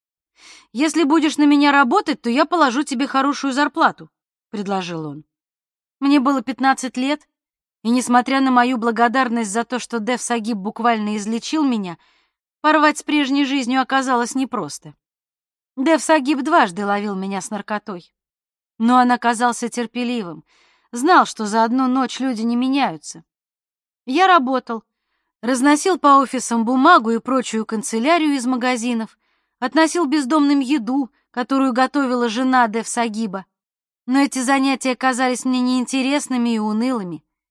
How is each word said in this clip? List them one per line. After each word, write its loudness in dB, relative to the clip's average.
"Если 0
будешь 2
на 2
меня 4
работать, 2
то -2
я 2
положу 2
тебе -4
хорошую -2
зарплату", — -2
предложил -6
он. -12
Мне 4
было 0
пятнадцать -2
лет, -4
и, -2
несмотря 2
на 2
мою 2
благодарность 0
за -2
то, -6
что -6
Дев -4
Сагиб -4
буквально -2
излечил -2
меня, -2
порвать 4
с -12
прежней 0
жизнью 0
оказалось -2
непросто. -6
Дев 2
Сагиб 2
дважды 0
ловил -2
меня -6
с -14
наркотой. -10
Но 2
он 4
оказался 0
терпеливым, -6
знал, 4
что -8
за 0
одну 0
ночь -2
люди -4
не -2
меняются. -4
Я 2
работал, 0
разносил 2
по 6
офисам -2
бумагу 4
и 0
прочую -2
канцелярию 0
из -4
магазинов, -2
относил 0
бездомным 2
еду, -2
которую 0
готовила 0
жена 2
Дев -6
Сагиба. -6
Но 0
эти 0
занятия 0
казались -2
мне 0
неинтересными -2
и 0
унылыми, -4